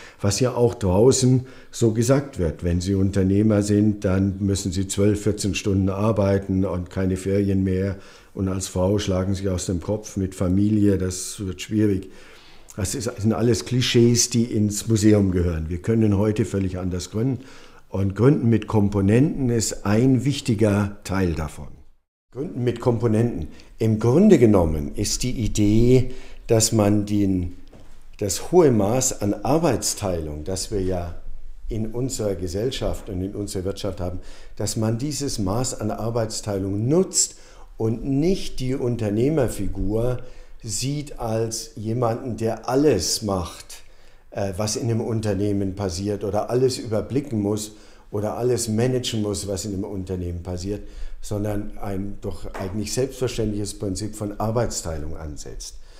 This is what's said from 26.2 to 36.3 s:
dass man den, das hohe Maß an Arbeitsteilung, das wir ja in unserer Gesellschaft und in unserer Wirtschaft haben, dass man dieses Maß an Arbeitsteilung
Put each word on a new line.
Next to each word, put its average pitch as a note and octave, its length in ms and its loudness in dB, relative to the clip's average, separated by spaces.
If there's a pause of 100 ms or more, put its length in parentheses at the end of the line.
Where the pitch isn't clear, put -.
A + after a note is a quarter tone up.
dass A2+ 240 4
man G#2 340 4
den, F#2+ 500 0 (640)
das - 320 -4
hohe E3+ 220 8
Maß A2 500 2
an G#2 100 0
Arbeitsteilung, F#2+ 1120 -2
das F#2 260 -6
wir G2 120 -2
ja F2+ 320 -4 (540)
in A2 240 -4
unserer A#2 420 -2
Gesellschaft F#2+ 760 -4
und F#2 140 -6
in G2 120 -6
unserer G2+ 300 -6
Wirtschaft F#2+ 360 -6
haben, F2+ 180 -4 (380)
dass G#2 200 -4
man A2+ 220 0
dieses C#3 400 -4
Maß A2 420 -2
an G#2+ 100 -2
Arbeitsteilung G#2+ 960 -2